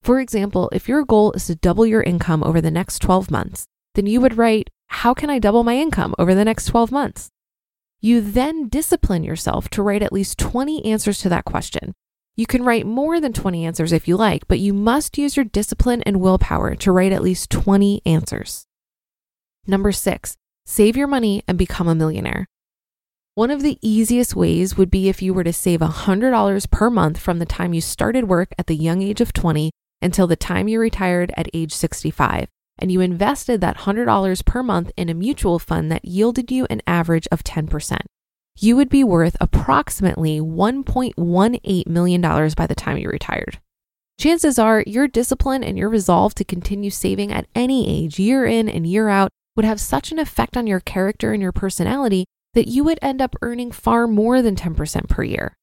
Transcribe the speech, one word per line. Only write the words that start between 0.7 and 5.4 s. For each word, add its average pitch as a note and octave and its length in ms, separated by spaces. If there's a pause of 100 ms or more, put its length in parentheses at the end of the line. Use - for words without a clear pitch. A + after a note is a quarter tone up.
if - 160
your C#4+ 160
goal G#3+ 280
is - 160
to E3+ 60
double F3 300
your A3 180
income E3 400
over E3 200
the D#3+ 80
next - 300
twelve F#3 300
months, - 360 (300)
then G3+ 100
you A3 140
would A#3+ 180
write, A3+ 320 (160)
"How - 280
can D4 160
I C4+ 100